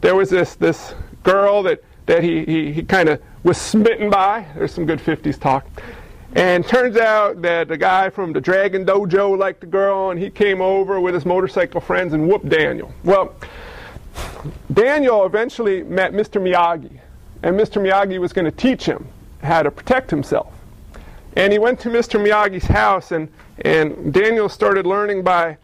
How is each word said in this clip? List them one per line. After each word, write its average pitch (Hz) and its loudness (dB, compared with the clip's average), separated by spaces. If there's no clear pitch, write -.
there 180 4
was 190 2
this, 175 0
this - -2
girl 202 4
that, 175 0
that 170 4
he, 165 -2
he, 156 -2
he 160 -6
kinda 160 2
was 175 2
smitten 214 0
by. 202 2
There's 160 -4
some 170 -4
good 151 -2
fifties 151 -4
talk. 135 0
And 180 2
turns 247 2
out 214 2
that 170 0
the 160 -4
guy 190 2
from 185 -6
the 151 -2
Dragon 190 0
Dojo 196 2
liked 190 -2
the 180 -18
girl, 190 0
and 175 -4
he 196 -6
came 196 0
over 190 0
with 180 0
his 156 -2
motorcycle 180 0
friends 180 -2
and 156 0
whooped 196 0
Daniel. 143 -2
Well, 190 2
Daniel 240 2
eventually 202 -2
met 180 -2
Mister 208 -2
Miyagi, 175 0
and 175 0
Mister 214 0
Miyagi 190 0
was 175 -4
gonna 170 -2
teach 247 -2
him - -4
how 160 2
to 147 2
protect 262 -2
himself. 143 -2
And 196 2
he 208 2
went 247 0
to 240 -6
Mister 233 0
Miyagi's 208 0
house, 208 0
and, 160 -4
and 156 0
Daniel 214 2
started 196 0
learning 202 0
by 170 0